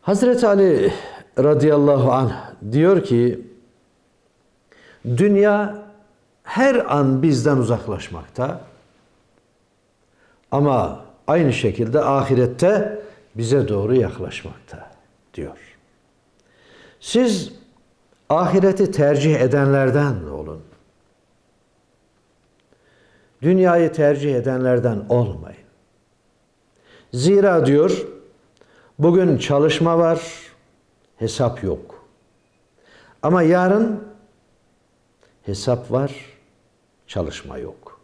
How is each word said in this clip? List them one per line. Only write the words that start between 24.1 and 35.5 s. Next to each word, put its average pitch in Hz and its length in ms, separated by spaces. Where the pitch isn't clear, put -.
edenlerden 123 720
olmayın. 101 500
Zira 175 540
diyor, 147 400
bugün 170 400
çalışma 156 600
var, 165 240
hesap 117 460
yok. - 460
Ama 170 200
yarın 185 640
hesap 110 480